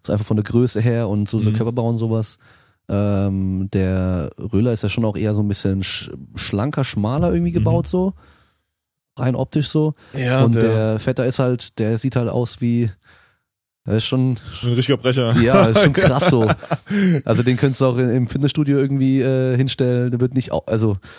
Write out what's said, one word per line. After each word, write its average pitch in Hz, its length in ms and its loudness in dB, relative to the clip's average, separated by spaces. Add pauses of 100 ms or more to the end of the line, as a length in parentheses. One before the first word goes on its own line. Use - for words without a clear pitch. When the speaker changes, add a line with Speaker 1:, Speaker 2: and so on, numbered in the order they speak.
Speaker 1:
So - 80 -2
einfach 104 120 -2
von 110 120 0
der 104 60 0
Größe 117 360 0
her 117 300 0
und 104 180 -2
so, 113 120 -2
so 107 100 2
Speaker 2:
Mhm. 107 60 0
Speaker 1:
Körperbau 117 340 -2
und 117 80 -2
sowas. 113 400 -4 (500)
Ähm, 98 840 -2
der 92 640 -2
Röhler 117 360 0
ist 107 100 -4
ja 104 60 -2
schon 113 160 -2
auch 104 120 -2
eher 107 160 -2
so 101 80 0
ein 104 60 -2
bisschen 98 340 -2
sch-, - 300 -8 (240)
schlanker, 135 480 -4
schmaler 127 500 -2
irgendwie 170 180 0
Speaker 2:
Mhm. 170 40 -4
Speaker 1:
gebaut, 117 320 2
so. 185 260 0 (1040)
Rein 127 180 0
optisch 135 340 -2
so. 156 240 0 (220)
Speaker 2:
Ja, 131 280 2
Speaker 1:
Und 117 120 4
Speaker 2:
der 113 80 4
Speaker 1:
der 110 360 2
Vetter 127 260 -2
ist 127 140 0
halt, 127 400 -2
der 113 200 0
sieht 131 160 -4
halt 117 140 0
aus - 320 -4
wie, 120 280 0 (960)
der 104 100 0
ist 110 100 0
schon 127 320 0 (260)
Speaker 2:
Ein 120 100 -2
richtiger 127 240 2
Brecher. 123 400 0
Speaker 1:
Ja, 120 300 6
ist 113 160 4
schon 147 100 4
krass 175 360 2
so. 117 260 4
Speaker 2:
<laughs> 185 720 -2
Speaker 1:
Also 117 180 2
den 127 140 2
könntest 135 240 0
du 135 40 4
auch 123 120 0
in, 127 120 2
im 123 180 0
Fitnessstudio 139 500 0
irgendwie, 135 440 2
äh, 131 360 0
hinstellen. 123 540 0
Der 123 80 -2
wird 127 160 0
nicht 131 160 -2
au-, - 160 -2
also 107 300 0 (220)